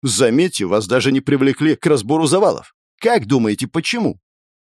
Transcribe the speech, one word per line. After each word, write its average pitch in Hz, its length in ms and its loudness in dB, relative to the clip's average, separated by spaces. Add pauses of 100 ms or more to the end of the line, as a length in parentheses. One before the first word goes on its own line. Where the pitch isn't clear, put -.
Заметьте, 127 640 0
вас 101 200 0
даже 127 260 0
не 135 80 0
привлекли 139 560 0
к - 100 -4
разбору 151 400 0
завалов. 175 480 0 (260)
Как 226 260 0
думаете, 113 400 0
почему? - 540 -4 (580)